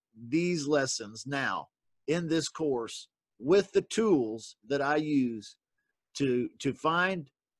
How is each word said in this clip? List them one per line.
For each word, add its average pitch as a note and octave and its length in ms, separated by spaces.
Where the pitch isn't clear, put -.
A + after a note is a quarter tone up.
these E3 400
lessons B2 600
now A#2 400
in E3 200
this D#3 220
course B2+ 580
with F#3 320
the G3 100
tools C3 760
that C#3 140
I D3 160
use C3 580
to, B2 340
to C3+ 140
find, F3 560